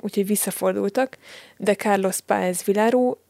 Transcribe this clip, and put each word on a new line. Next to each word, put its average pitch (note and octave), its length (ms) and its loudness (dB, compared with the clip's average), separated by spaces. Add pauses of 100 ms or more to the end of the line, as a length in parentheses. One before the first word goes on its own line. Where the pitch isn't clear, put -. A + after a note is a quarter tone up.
úgyhogy G3+ 260 -2
visszafordultak, G3 880 -2 (400)
de G3+ 180 2
Carlos G3 440 0
Páez F#3 440 -2
Villaró A#3 640 2